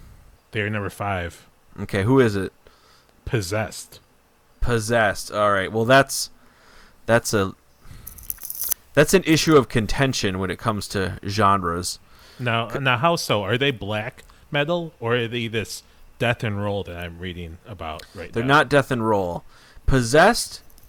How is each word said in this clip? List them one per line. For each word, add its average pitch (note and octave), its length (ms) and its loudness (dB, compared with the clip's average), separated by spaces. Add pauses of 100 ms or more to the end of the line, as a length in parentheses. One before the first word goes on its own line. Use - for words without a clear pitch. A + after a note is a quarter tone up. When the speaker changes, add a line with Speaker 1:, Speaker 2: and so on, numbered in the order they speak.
(520)
Speaker 1:
They A2 100 -4
are G#2 80 -2
number G2+ 200 -4
five. F#2 580 -6 (340)
Speaker 2:
Okay, G2+ 220 -2
who C3 160 6
is A2+ 160 4
it? F#2+ 160 -4 (760)
Speaker 1:
Possessed. G#2 760 -6 (600)
Speaker 2:
Possessed. A2+ 680 0
All G#2 200 2
right. F#2+ 200 0
Well, A2 140 0
that's, C3+ 440 4 (760)
that's A#2 280 2
a, F#2+ 200 0 (1400)
that's D3+ 200 4
an F#3+ 120 4
issue D#3 320 4
of B2 120 4
contention A2 680 0
when F#2+ 100 -2
it E2 80 -6
comes G#2 320 -4
to F#2+ 380 -4
genres. G2 720 2 (400)
Speaker 1:
Now, A#2 300 -2
Speaker 2:
C- D3 100 -6
Speaker 1:
now, C3 180 2
how E3+ 200 2
so? G#3 260 0
Are A2 140 0
they C#3 140 2
black G#2+ 520 -6 (260)
metal, D#3 520 -2
or A#2 160 0
are A#2 100 -2
they A#2 200 -4
this A2 360 -6 (360)
death A#2+ 240 0
and G2+ 200 -2
roll G2+ 200 -4
that F2 140 -12
I'm F2 220 -10
reading F2 380 -10 (100)
about E2 340 -12 (140)
right E2+ 160 -14
Speaker 2:
They're A#2 120 -2
Speaker 1:
now? C#3+ 160 6
Speaker 2:
not C3 100 2
death C#3 220 4
and A#2 160 -2
roll. F#2+ 360 0 (420)
Possessed C#3 760 4 (280)